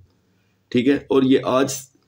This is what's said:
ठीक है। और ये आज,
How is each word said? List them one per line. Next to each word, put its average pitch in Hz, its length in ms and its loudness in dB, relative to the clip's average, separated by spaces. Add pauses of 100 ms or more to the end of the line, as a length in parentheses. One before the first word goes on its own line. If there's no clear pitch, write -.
(720)
ठीक 123 160 0
है। 143 240 0
और 131 140 2
ये 131 220 2
आज, 131 260 0 (340)